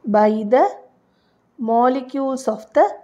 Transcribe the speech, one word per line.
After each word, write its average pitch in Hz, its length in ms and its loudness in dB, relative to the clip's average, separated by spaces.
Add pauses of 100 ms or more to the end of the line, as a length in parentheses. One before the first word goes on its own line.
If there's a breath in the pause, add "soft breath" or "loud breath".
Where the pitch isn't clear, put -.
by 214 260 2 (220)
the 311 120 4 (920)
molecules 254 880 -2
of 214 140 -6 (160)
the 359 80 6 (180)